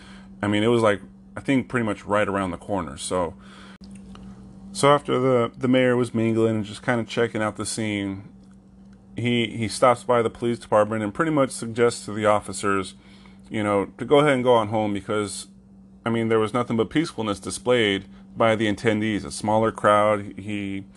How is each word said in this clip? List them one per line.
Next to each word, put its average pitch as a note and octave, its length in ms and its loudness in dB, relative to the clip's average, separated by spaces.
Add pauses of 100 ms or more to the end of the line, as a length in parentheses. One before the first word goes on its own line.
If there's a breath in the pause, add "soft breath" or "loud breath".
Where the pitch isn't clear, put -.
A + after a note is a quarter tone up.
(420 loud breath)
I G#2 60 -2
mean, G#2 160 2
it A2+ 40 4
was, A#2+ 160 4
like, G2+ 180 2 (340)
I G#2+ 40 -10
think B2 300 0
pretty A#2+ 160 -2
much G2+ 200 -6
right G2+ 220 2
around G2 240 -2
the E2 60 -8
corner. E2 400 -6
So, F2+ 360 -4 (1400 loud breath)
so C#3 160 4
after C#3+ 280 2
the, B2+ 400 2
the B2+ 100 -4
mayor B2+ 280 4
was A#2+ 180 -2
mingling A2+ 440 2
and G#2 80 -4
just G#2 180 -14
kinda A#2 220 -2
checking A2+ 360 -2
out G#2+ 140 -2
the G#2+ 100 -8
scene, G2+ 640 -6 (840)
he, A#2+ 320 -2
he A2+ 200 -6
stops A#2+ 360 2
by A#2+ 180 2
the A2+ 80 0
police A#2+ 300 -4
department G#2+ 440 2
and G#2 100 -4
pretty D#3+ 180 -2
much C#3+ 200 2
suggests A#2 540 -2
to G#2+ 80 -10
the G#2+ 120 -2
officers, G2+ 680 0 (540 loud breath)
you G#2+ 140 -4
know, G2+ 220 0 (120)
to A#2+ 80 -8
go C#3+ 140 6
ahead D3 140 4
and B2+ 100 0
go B2 100 4
on A2+ 140 4
home G#2+ 260 -2
because, G#2 540 -6 (580)
I A#2 40 -2
mean, A2+ 200 0
there A2+ 100 4
was A2 140 0
nothing A#2+ 240 -2
but A2 120 0
peacefulness A2 500 -2
displayed G#2 640 0 (300 loud breath)
by A2+ 200 4
the G#2+ 180 0
attendees, G#2+ 520 0
a C#2+ 60 -12
smaller A2 400 0
crowd. G#2 640 2
He G2 480 -6 (120)